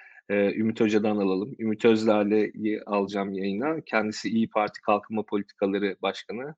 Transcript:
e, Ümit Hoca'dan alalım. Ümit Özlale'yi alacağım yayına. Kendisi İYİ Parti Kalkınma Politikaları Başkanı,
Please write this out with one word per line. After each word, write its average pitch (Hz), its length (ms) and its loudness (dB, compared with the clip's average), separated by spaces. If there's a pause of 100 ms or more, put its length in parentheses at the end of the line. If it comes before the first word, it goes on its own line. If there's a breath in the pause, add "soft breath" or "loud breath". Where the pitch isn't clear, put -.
(280 soft breath)
e, 101 260 2
Ümit 110 260 -2
Hoca'dan 107 360 2
alalım. 98 420 0
Ümit 110 260 -2
Özlale'yi 107 1000 2
alacağım 101 460 -2
yayına. 101 540 -4
Kendisi 107 420 -4
İYİ 113 220 0
Parti 104 300 -2
Kalkınma 107 420 0
Politikaları 98 800 -2
Başkanı, 117 560 -6